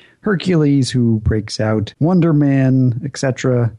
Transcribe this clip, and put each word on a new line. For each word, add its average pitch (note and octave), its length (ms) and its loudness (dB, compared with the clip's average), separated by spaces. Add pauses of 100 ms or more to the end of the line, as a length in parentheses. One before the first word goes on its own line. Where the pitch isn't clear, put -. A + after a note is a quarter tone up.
(200)
Hercules, D3+ 680 0
who A#2 300 0
breaks A2 400 -4
out A2 400 -2
Wonder E3+ 320 2
Man, C3 720 2
et C3 120 -10
cetera. B2 640 -2